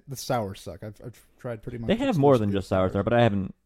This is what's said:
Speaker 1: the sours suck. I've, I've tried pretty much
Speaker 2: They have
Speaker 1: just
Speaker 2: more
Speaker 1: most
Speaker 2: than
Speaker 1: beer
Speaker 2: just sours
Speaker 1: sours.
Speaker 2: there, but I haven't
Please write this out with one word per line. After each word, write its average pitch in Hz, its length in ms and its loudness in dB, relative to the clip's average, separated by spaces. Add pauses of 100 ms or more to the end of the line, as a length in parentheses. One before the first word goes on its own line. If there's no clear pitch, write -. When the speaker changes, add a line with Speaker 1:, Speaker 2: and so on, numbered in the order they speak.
Speaker 1:
the 135 80 -10
sours 107 440 -4
suck. 82 240 -16
I've, 107 200 -14
I've - 160 -16 (180)
tried 117 240 -10
pretty 120 160 -12
much 113 100 -6
Speaker 2:
They 190 80 2
have 269 120 -2
Speaker 1:
just 208 120 0
Speaker 2:
more 143 140 8
Speaker 1:
most 120 60 4
Speaker 2:
than 104 100 0
Speaker 1:
beer 98 100 0
Speaker 2:
just - 80 -8
sours 92 220 2
Speaker 1:
sours. - 40 -6
Speaker 2:
there, 98 80 0
but 113 100 -2
I 120 100 4
haven't 101 320 0 (120)